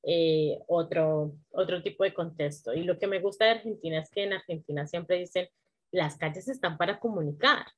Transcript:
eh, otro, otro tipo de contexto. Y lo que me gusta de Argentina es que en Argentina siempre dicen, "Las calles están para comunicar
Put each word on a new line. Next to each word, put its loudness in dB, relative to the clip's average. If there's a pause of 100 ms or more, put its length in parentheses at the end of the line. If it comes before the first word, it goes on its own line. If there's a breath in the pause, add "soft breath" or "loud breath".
eh, 4 (100)
otro, 2 (160)
otro -2
tipo -2
de 2
contexto. -4
Y -2
lo 0
que -2
me 0
gusta 2
de 6
Argentina -4
es -8
que -2
en -2
Argentina -6
siempre 0
dicen, -4 (440)
"Las 0
calles -4
están -2
para 0
comunicar 2 (120)